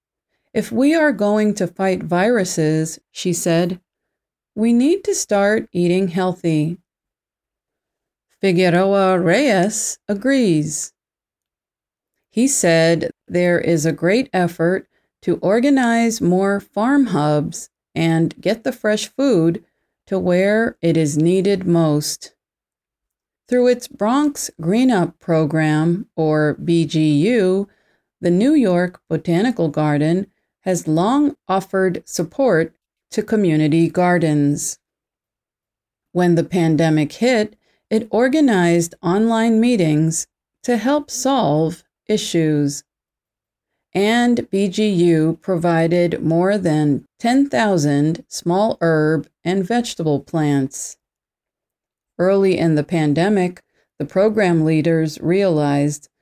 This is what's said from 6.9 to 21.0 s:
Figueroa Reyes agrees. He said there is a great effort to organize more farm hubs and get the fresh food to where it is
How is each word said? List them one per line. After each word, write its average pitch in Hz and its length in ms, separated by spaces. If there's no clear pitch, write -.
Figueroa 185 800
Reyes 190 800
agrees. 202 840
He 240 180
said 165 640
there 175 320
is 160 260
a 160 60
great 190 400
effort 175 560
to 175 140
organize 233 840
more 196 380
farm 254 480
hubs 151 600
and 165 440
get 214 240
the 269 80
fresh 214 360
food 185 560
to 190 140
where 196 640
it 165 160
is 151 200